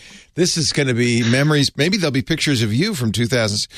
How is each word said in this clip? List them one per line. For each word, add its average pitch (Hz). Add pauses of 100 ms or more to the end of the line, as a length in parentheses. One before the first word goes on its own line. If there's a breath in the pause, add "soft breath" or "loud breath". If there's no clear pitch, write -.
(360 loud breath)
This 170
is 147
gonna 131
be 120
memories. 143
Maybe 180
there'll 160
be 135
pictures 143
of 107
you 185
from 120
two 113
thousand. 104 (120)